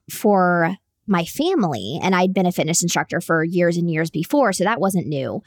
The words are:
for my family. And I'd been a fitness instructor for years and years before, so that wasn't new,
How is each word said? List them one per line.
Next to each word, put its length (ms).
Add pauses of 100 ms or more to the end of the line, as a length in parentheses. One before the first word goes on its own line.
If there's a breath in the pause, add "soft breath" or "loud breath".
for 680 (320)
my 160
family. 760
And 140
I'd 180
been 140
a 60
fitness 320
instructor 360
for 220
years 340
and 140
years 180
before, 440
so 100
that 180
wasn't 280
new, 380